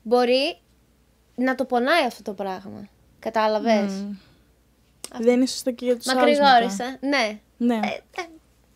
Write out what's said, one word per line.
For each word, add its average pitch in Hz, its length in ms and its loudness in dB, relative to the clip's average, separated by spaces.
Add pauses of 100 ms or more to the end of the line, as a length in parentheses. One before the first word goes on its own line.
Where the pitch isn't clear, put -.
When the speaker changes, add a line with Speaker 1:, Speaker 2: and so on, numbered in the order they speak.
Speaker 1:
μπορεί 247 540 2 (800)
να 254 200 0
το 254 100 -4
πονάει 262 420 0
αυτό 226 160 -8
το 208 100 -10
πράγμα. 196 540 -10 (320)
Κατάλαβες; 214 720 0
Speaker 2:
Μμμ. 202 200 -8 (1000)
Speaker 1:
Αυτό. 240 140 -8
Speaker 2:
Δεν 247 80 6
είναι 254 120 2
σωστό - 260 -6
και 240 140 -12
για 247 120 2
τους 240 100 -10
άλλους 254 140 2
Speaker 1:
Μακρηγόρησα, 247 640 4 (180)
Speaker 2:
μετά. 277 160 -2
Speaker 1:
ναι. 214 220 -2 (180)
Speaker 2:
Ναι. 240 180 0
Speaker 1:
Ε, - 460 -6
ε, 339 40 -10 (500)